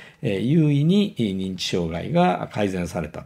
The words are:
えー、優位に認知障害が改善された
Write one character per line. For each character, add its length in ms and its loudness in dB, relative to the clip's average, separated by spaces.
え 160 -2
ー、 20 -2
優 320 4
位 140 2
に 320 2
認 380 -2
知 140 -6
障 200 0
害 240 -4
が 400 2
改 160 0
善 180 -4
さ 140 -6
れ 80 -6
た 160 -12